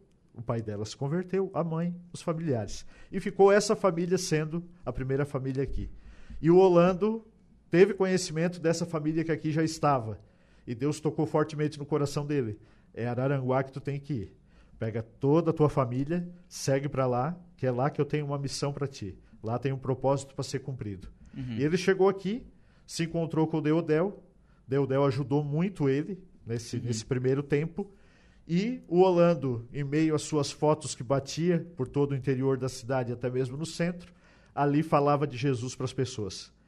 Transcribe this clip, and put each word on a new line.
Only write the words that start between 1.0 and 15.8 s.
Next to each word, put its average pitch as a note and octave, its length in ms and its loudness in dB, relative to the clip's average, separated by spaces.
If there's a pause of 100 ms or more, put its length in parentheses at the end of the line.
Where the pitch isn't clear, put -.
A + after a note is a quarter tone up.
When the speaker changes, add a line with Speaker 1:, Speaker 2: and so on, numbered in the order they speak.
Speaker 1:
a D#3 100 -2
mãe, E3+ 320 -2 (180)
os - 80 -14
familiares. D#3 640 -4 (260)
E F#3+ 80 -4
ficou G3 320 6
essa G#3 240 6
família F3+ 440 0
sendo D#3+ 440 -2 (220)
a B2+ 80 -4
primeira C3+ 320 -2
família C3+ 380 -4
aqui. - 260 -4 (500)
E D#3 120 4
o F3 60 10
Orlando F#3 680 6 (460)
teve G3+ 240 8
conhecimento F3 640 0
dessa E3 260 0
família D#3+ 380 -2
que D#3+ 80 -2
aqui D#3 200 -2
já D#3+ 120 2
estava. C3+ 560 0 (480)
E A#2+ 80 -6
Deus C#3+ 240 -2
tocou - 260 -2
fortemente D3+ 540 -2
no C#3+ 60 -8
coração C#3+ 400 -2
dele. C3+ 340 -2 (340)
"É A2+ 140 -4
Araranguá C3 560 0
que C3+ 80 -8
tu C#3 100 -12
tem C#3+ 180 -6
que C#3+ 140 -8
ir. G#2 200 -6 (440)
Pega A2+ 240 -4
toda D3+ 480 2
a D#3 40 2
tua D3+ 160 4
família, C#3+ 600 -2 (180)